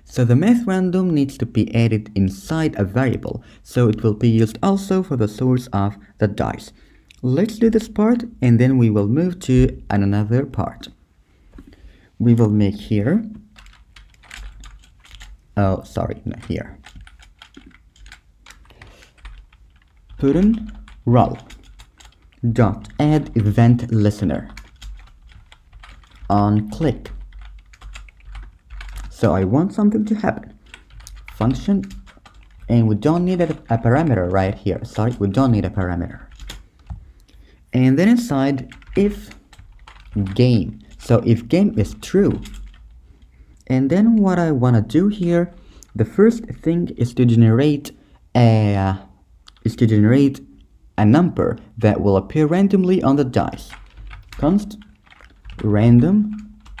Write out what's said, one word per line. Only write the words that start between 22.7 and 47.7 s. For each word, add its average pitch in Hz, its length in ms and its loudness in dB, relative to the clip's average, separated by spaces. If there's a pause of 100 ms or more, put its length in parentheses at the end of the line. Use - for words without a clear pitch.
add 151 360 0
event 117 540 2
listener. 104 580 -2 (1800)
On 104 400 2
click. - 400 -4 (2000)
So 101 240 -2
I 95 80 0
want 139 300 0
something 214 320 0
to 220 100 -4
happen. - 420 -6 (760)
Function, 139 480 -2 (840)
and 117 180 2
we 107 80 0
don't 156 300 0
need 180 160 -2
a, 165 100 0 (200)
a 117 80 0
parameter 117 520 0
right 95 240 0
here. - 300 -6
Sorry, 117 340 -4
we 101 80 -2
don't 123 240 0
need 104 140 0
a 92 60 -4
parameter. 87 560 -6 (1500)
And 131 260 2
then 185 100 4
inside 143 640 0 (240)
if 208 340 -2 (1040)
game. 120 440 2 (200)
So - 280 0
if 113 220 0
game 190 280 2
is - 240 -4
true. 185 400 0 (1300)
And 131 240 0
then 220 260 4
what 190 220 2
I 170 140 2
wanna 123 280 2
do 165 280 0
here, 175 440 -2 (420)
the 107 100 0
first 226 420 2
thing 170 500 -4
is 120 180 -2
to 127 120 2
generate 117 640 4 (440)